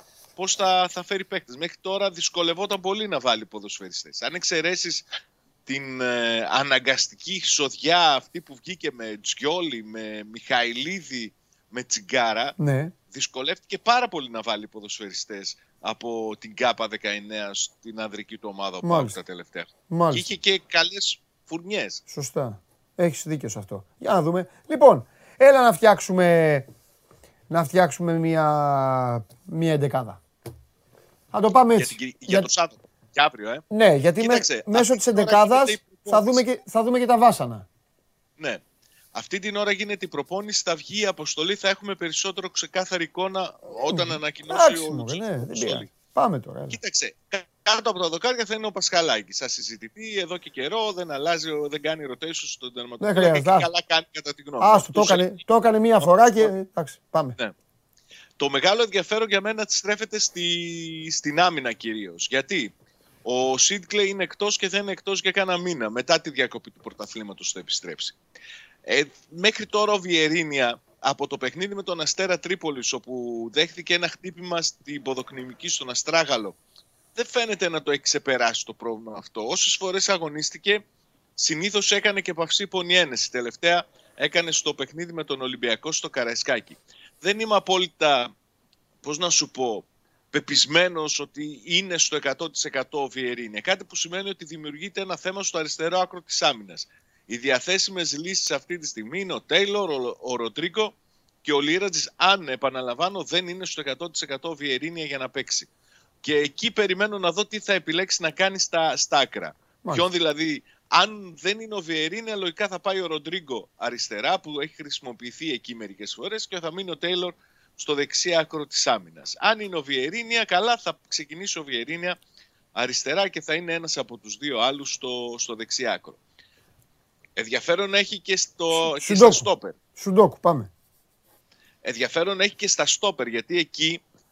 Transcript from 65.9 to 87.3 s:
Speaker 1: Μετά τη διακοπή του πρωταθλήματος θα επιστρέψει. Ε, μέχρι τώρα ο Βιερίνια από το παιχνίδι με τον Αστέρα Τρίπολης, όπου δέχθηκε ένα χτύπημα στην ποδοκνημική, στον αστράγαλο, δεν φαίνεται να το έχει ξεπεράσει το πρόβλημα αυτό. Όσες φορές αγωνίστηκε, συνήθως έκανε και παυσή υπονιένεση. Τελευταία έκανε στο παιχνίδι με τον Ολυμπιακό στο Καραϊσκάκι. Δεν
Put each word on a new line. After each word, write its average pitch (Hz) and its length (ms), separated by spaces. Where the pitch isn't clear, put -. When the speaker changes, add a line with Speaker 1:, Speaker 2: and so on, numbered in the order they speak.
Speaker 1:
Μετά 127 300
τη 160 100
διακοπή 120 400
του - 120
πρωταθλήματος 107 680
θα 95 60
επιστρέψει. - 560
Ε, 135 200
μέχρι 202 380
τώρα 208 260
ο 202 60
Βιερίνια 156 800
από 139 280
το 131 120
παιχνίδι 180 360
με 196 80
τον 170 180
Αστέρα 180 380
Τρίπολης, 165 540
όπου 120 600
δέχθηκε 165 420
ένα 175 140
χτύπημα 175 540
στην - 400
ποδοκνημική, 131 680
στον 135 220
αστράγαλο, 123 640
δεν 233 120
φαίνεται 220 420
να 160 140
το 147 80
έχει 143 100
ξεπεράσει 123 640
το 113 80
πρόβλημα 113 460
αυτό. 107 280
Όσες 170 300
φορές 190 320
αγωνίστηκε, 170 760
συνήθως 196 580
έκανε 202 280
και 180 140
παυσή 165 280
υπονιένεση. 175 680
Τελευταία 165 560
έκανε 160 380
στο 147 220
παιχνίδι 165 380
με 160 120
τον 135 160
Ολυμπιακό 127 520
στο - 180
Καραϊσκάκι. 120 640
Δεν 208 200